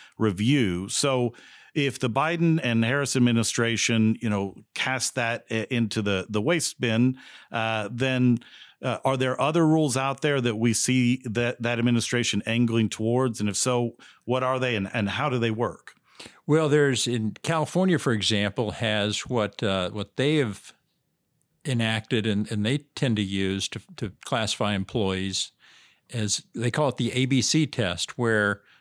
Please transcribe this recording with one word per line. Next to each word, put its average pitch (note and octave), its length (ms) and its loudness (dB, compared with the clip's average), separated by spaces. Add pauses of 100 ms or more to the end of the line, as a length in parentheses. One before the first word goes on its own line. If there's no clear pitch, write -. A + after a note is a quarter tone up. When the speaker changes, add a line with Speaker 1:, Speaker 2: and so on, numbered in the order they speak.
(180)
Speaker 1:
review. G#2 720 2
So B2+ 440 0 (420)
if C#3 240 -2
the B2+ 100 0
Biden D#3+ 540 2
and A2+ 200 2
Harris C3 320 0
administration, A#2 1040 2
you A2+ 80 -2
know, G2 260 -2 (180)
cast - 420 -4
that A#2 360 -4
i-, A2 180 -2
into A2+ 320 0
the, G2 280 0
the G#2 120 -2
waste D#3 400 -2
bin, B2 360 2 (340)
uh, A2 400 -4
then, B2+ 480 2 (420)
uh, B2 220 -4
are C3 140 0
there B2+ 220 -2
other D#3+ 280 4
rules D#3 300 4
out C3+ 240 -4
there C#3+ 200 2
that A#2 140 0
we A2+ 180 2
see B2+ 520 2
that, A#2+ 360 -2
that A#2 180 0
administration A#2 640 0
angling A2+ 440 2
towards? A#2 500 -2
And G#2 100 -2
if G2 60 -4
so, A#2+ 400 0 (300)
what B2+ 180 0
are C3 160 0
they B2 160 0
and, G2 180 -2
and G#2 160 0
how B2+ 200 -2
do B2+ 80 0
they A2+ 140 0
work? G#2+ 440 -6 (520)
Speaker 2:
Well, D#3 200 4
there's, C#3 400 2
in A2 360 -2
California, E3+ 560 2
for C3 120 0
example, G#2 600 0
has G#2+ 560 -2
what, A2 340 -2
uh, F#2+ 300 0
what G#2 260 -10
they D3 200 2
have A2+ 360 -4 (880)
enacted A2+ 640 -2
and, G#2+ 260 -2
and G#2 140 -2
they C#3 140 0 (160)
tend A#2+ 220 0
to G#2+ 40 0
use G2 480 -2
to, - 120 -10 (160)
to G2+ 140 -8 (140)
classify A2 480 -2
employees F#2+ 800 -2 (600)
as, G#2+ 300 -4 (140)
they A#2 160 -2
call D3+ 180 2
it - 80 -6
the A#2 140 -2
A C3 160 0
B B2+ 160 2
C D#3+ 240 2
test, F2+ 500 -4
where G#2+ 440 2 (200)